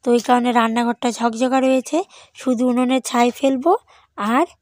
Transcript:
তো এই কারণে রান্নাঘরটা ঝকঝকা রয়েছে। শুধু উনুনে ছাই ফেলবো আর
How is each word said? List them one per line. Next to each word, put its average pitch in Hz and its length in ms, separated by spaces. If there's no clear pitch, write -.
তো 240 100
এই 240 60
কারণে 247 340
রান্নাঘরটা 233 600
ঝকঝকা 233 480
রয়েছে। 262 420
শুধু 254 340
উনুনে 254 320
ছাই 240 300
ফেলবো 269 460
আর 233 300